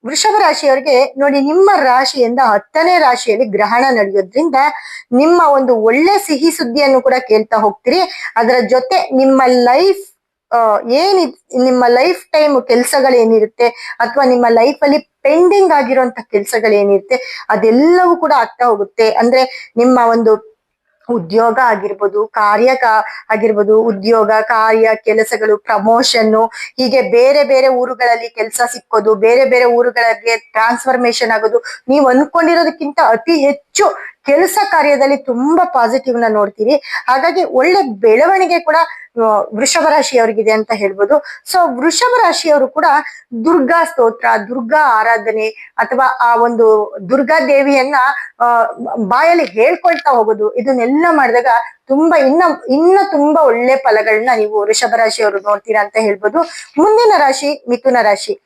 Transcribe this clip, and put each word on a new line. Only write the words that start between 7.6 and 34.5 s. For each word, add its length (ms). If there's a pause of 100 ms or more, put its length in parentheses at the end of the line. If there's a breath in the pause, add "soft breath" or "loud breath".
ಅದರ 180 (160)
ಜೊತೆ 420
ನಿಮ್ಮ 340
ಲೈಫ್, 680 (380)
ಆ, 340
ಏನಿದ್-, 760
ನಿಮ್ಮ 240
ಲೈಫ್ 440
ಟೈಮ್ 360
ಕೆಲ್ಸಗಳೇನಿರುತ್ತೆ, 1300
ಅಥವಾ 260
ನಿಮ್ಮ 240
ಲೈಫ್ 340
ಅಲ್ಲಿ 160
ಪೆಂಡಿಂಗ್ 760
ಆಗಿರುವಂತ 460 (120)
ಕೆಲ್ಸಗಳೇನಿರುತ್ತೆ, 1200
ಅದೆಲ್ಲವೂ 680
ಕೂಡ 200
ಆಗ್ತಾ 280
ಹೋಗುತ್ತೆ. 460
ಅಂದ್ರೆ 680
ನಿಮ್ಮ 300
ಒಂದು 500 (540)
ಉದ್ಯೋಗ 520
ಆಗಿರ್ಬೋದು, 640
ಕಾರ್ಯ 480
ಕಾ-, 300 (260 loud breath)
ಆಗಿರ್ಬೋದು, 520
ಉದ್ಯೋಗ, 480 (100)
ಕಾರ್ಯ, 540
ಕೆಲಸಗಳು, 640
ಪ್ರಮೋಷನ್, 920 (300 loud breath)
ಹೀಗೆ 220
ಬೇರೆ 420
ಬೇರೆ 240
ಊರುಗಳಲ್ಲಿ 600
ಕೆಲ್ಸ 320 (120)
ಸಿಕ್ಕೋದು, 420
ಬೇರೆ 300
ಬೇರೆ 200
ಊರುಗಳಿಗೆ 720
ಟ್ರಾನ್ಸ್‌ಫಾರ್ಮೇಶನ್ 920
ಆಗೋದು, 320 (260 loud breath)
ನೀವು 200
ಅನ್ಕೊಂಡಿರೋದಕ್ಕಿಂತ 1000
ಅತಿ 380
ಹೆಚ್ಚು 720 (100)
ಕೆಲಸ 320 (120)